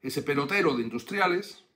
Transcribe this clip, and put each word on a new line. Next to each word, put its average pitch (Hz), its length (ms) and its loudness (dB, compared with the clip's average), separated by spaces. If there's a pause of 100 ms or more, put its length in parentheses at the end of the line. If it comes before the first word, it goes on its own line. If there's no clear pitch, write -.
Ese 135 220 -4
pelotero 143 520 2
de 120 60 0
industriales 180 800 -2 (120)